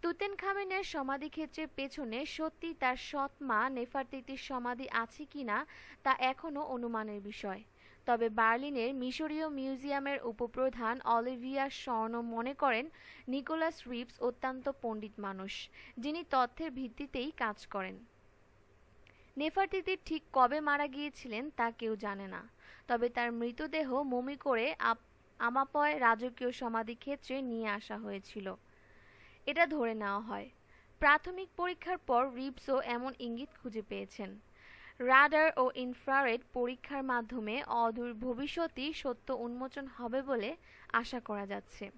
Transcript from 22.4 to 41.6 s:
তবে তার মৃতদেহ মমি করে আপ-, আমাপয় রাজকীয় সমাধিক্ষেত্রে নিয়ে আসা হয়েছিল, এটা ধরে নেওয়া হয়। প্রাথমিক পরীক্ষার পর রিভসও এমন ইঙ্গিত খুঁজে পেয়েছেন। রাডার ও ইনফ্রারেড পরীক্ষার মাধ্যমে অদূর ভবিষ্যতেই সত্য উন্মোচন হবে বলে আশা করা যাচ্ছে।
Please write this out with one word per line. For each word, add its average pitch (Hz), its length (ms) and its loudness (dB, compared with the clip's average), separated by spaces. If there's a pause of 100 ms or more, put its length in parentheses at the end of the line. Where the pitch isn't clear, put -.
তবে 240 220 2
তার 240 220 0
মৃতদেহ 262 580 -2 (140)
মমি 254 320 -2
করে 247 300 2 (140)
আপ-, 226 300 0 (300)
আমাপয় 277 600 2
রাজকীয় 247 520 2
সমাধিক্ষেত্রে 240 920 -4
নিয়ে 226 260 -4
আসা 208 300 -4
হয়েছিল, 202 500 -8 (1000)
এটা 302 200 6
ধরে 269 300 0
নেওয়া 208 260 0
হয়। 208 260 -8 (540)
প্রাথমিক 359 560 6
পরীক্ষার 349 400 0
পর 247 240 4 (140)
রিভসও 262 460 -2
এমন 247 380 -2
ইঙ্গিত 240 380 -6
খুঁজে 226 240 -8
পেয়েছেন। 196 480 -8 (720)
রাডার 285 580 10
ও 254 60 6 (120)
ইনফ্রারেড 254 640 2 (120)
পরীক্ষার 254 500 -2
মাধ্যমে 240 520 -2 (120)
অদূর 233 460 2
ভবিষ্যতেই 262 800 -2
সত্য - 400 -4
উন্মোচন 247 540 -6
হবে 247 340 -2
বলে 254 280 0 (440)
আশা 233 260 0
করা 208 260 -6
যাচ্ছে। 202 400 -10 (120)